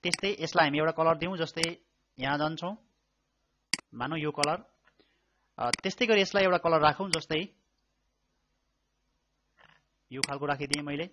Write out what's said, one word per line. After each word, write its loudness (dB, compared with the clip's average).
त्यस्तै -2
यसलाई 2
हामी 2
एउटा 4
color 4
दिउँ, -2
जस्तै -4
यहाँ 0
जान्छौँ, -2
मानौँ -6
यो -2
color। 0
अ, -2
त्यस्तै -2
गरी 4
यसलाई 2
एउटा 4
color 4
राखौँ, 2
जस्तै -2
यो -10
खालको -4
राखिदिएँ -2
मैले। -6